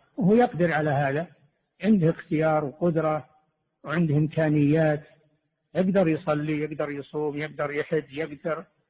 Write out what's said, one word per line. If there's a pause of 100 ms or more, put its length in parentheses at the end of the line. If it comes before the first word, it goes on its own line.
(180)
وهو
يقدر
على
هذا، (560)
عنده
اختيار
وقدرة (540)
وعنده
إمكانيات، (720)
يقدر
يصلي،
يقدر
يصوم،
يقدر
يحج،
يقدر (240)